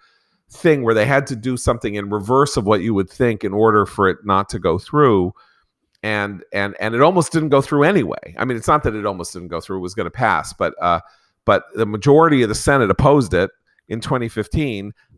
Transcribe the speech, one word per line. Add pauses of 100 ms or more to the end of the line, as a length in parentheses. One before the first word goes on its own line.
(500)
thing
where
they
had
to
do
something
in
reverse
of
what
you
would
think
in
order
for
it
not
to
go
through. (680)
And,
and,
and
it
almost
didn't
go
through
anyway.
I
mean,
it's
not
that
it
almost
didn't
go
through,
it
was
gonna
pass,
but,
uh, (440)
but (100)
the
majority
of
the
Senate
opposed
it (380)
in
twenty
fifteen. (260)